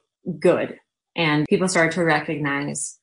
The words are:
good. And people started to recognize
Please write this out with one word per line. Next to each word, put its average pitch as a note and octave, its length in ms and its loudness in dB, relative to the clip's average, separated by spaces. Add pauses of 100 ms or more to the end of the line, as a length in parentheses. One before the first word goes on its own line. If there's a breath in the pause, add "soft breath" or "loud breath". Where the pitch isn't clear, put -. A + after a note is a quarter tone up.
(400)
good. B2+ 400 2 (360)
And D3+ 320 2
people F#3 200 2
started E3 260 2
to F3+ 100 0
recognize D3 1000 -2